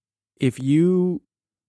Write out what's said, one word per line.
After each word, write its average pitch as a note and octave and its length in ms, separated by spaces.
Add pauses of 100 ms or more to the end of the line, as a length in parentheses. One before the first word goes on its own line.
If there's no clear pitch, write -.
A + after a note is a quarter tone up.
(380)
If C3 220
you F3 640 (460)